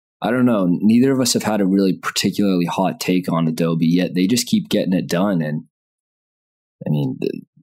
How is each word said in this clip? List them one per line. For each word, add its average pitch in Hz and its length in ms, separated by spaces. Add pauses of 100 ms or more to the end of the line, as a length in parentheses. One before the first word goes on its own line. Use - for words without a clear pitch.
(220)
I 104 100
don't 123 140
know. 107 240
Neither 110 420
of 131 80
us 123 140
have 113 100
had 107 160
a 98 60
really 95 280
particularly 92 720
hot 85 360
take 92 280
on 82 200
Adobe, 82 360
yet 87 300
they 92 120
just 120 200
keep 104 220
getting 95 240
it 87 140
done. 90 340
And, 76 240 (1200)
I - 20
mean, 135 300
th-, - 240 (200)